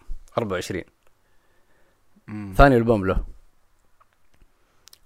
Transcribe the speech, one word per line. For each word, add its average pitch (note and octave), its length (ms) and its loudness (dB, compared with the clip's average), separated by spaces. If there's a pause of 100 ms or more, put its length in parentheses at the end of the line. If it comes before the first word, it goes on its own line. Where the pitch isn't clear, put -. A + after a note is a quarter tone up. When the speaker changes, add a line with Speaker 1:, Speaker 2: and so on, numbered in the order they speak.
(380)
Speaker 1:
أربعة G#2 160 -4
وعشرين. F2 300 -8 (1400)
Speaker 2:
مم. G#2 300 -14
Speaker 1:
ثاني C3+ 200 8
ألبوم A2+ 300 0
له. F#2 180 0 (1800)